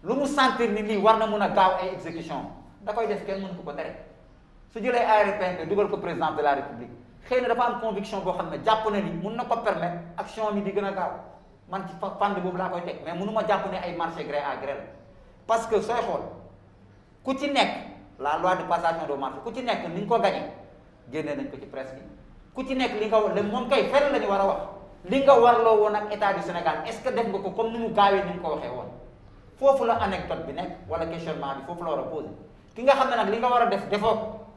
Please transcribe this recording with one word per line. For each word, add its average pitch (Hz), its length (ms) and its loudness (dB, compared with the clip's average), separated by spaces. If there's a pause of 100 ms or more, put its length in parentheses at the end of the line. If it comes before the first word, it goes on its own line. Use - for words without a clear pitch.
Lu 196 120 -2
mu 277 120 0
sentir 254 440 2
ni 208 120 -2
lii 208 140 0
war 214 200 6
na 220 80 2
mun 208 160 0
a 185 80 2
gaaw 190 320 4
ay 185 120 -4
exécution, 165 560 -8 (360)
da 208 80 -4
koy 220 140 -2
def, 202 180 -4
kenn 196 160 -6
mënu 180 160 -8
ko - 60 -14
ko 147 100 -10
tere. 160 220 -8 (800)
Su 226 60 -8
jëlee 240 260 2
A 214 180 6
R 202 40 4
N 196 120 0
P 180 300 -2
dugal 202 200 2
ko 196 80 -2
président 165 380 -2
de 151 60 -2
la 143 140 4
République, 120 340 -8 (400)
xëy 254 120 4
na 247 80 -2
dafa 233 140 2
am 240 180 0
conviction 202 420 -4
boo 185 100 -2
xam 180 160 -4
ne - 160 -6
jàpp 220 260 4
na 202 80 0
ni 170 120 -4 (100)
mun 214 140 -6
na 240 100 -4
ko 233 120 0
permettre 175 420 -2 (180)
action 208 360 -4
mi 202 100 -2
di 196 80 -4
gën 202 140 0
a 190 60 -2
gaaw. 185 200 -4 (580)
Man 190 180 -6
ci - 120 -12
fa-, 190 200 -6
fànn 196 220 0
boobu 180 160 -4
laa 185 120 -2
koy 175 140 -4
teg, - 220 -8
mais 165 80 -6
mënu 196 180 -4
ma 214 160 0
jàpp 190 240 0
ne 185 60 -6
ay 175 180 -6
marché 160 300 -6
gré 139 120 -4
à 139 240 -4
gré 139 120 -6
la. - 80 -8 (640)
Parce 226 220 0
que 208 140 2
sooy 240 200 -2
xool, 175 200 -2 (1000)
ku 269 140 -2
ci 285 140 -2
nekk, 226 180 4 (500)
la 147 200 0
loi 180 160 4
de 185 80 -6
passation 165 440 0
de 143 120 -2
marché, 135 240 -6
ku 233 100 -8
ci 254 80 -8
nekk 226 320 -2
ni 190 80 -4
ñu 202 60 -6
ko 233 120 4
gagné, - 300 0 (600)
génne 151 260 -4
nañ 131 140 -6
ko 131 80 -14
ci - 80 -14
presse 131 260 -10
bi. 131 80 -16 (540)
Ku 262 100 -6
ci 262 100 -4
nekk 247 240 0
li 220 80 0
nga 214 120 6
war, 196 240 2
moom 233 260 -2
kay 254 200 6
fenn 285 220 6
la 254 80 2
ñu 202 80 -2
war 196 140 2
a 196 60 4
wax. - 140 0 (440)
Li 254 180 2
nga 269 160 10
warloo 226 420 8
woon 208 140 4
ak 208 180 -2
état 202 200 2
du 180 80 -2
Sénégal, 175 460 -2
est-ce 220 140 -8
que 262 80 -2
def 226 180 0
nga 190 120 -2
ko - 120 -4
comme 226 200 -2
ni 233 80 -6
mu 226 140 -2
gaawee 196 320 6
ni 175 100 -6
mu 170 60 -8
ko 160 140 -4
waxee 120 140 -8
woon? 120 200 -8 (680)
Foofu 262 280 6
la 226 100 4
anecdote 185 500 -2
bi - 80 -8
nekk, 185 180 -6 (180)
wala 165 180 -2
questionnement 151 480 -6
bi, 135 100 -12
foofu 175 180 -10
la 165 80 -4
war 135 80 -2
a 127 40 -6
poser. - 260 -8 (460)
Ki 233 80 -8
nga 269 100 8
xam 262 160 4
ne 240 60 0
nag 202 140 2
li 220 100 2
nga 247 100 2
war 240 120 6
a 233 60 6
def, 196 220 0
defoo 208 260 2
ko - 300 -8 (120)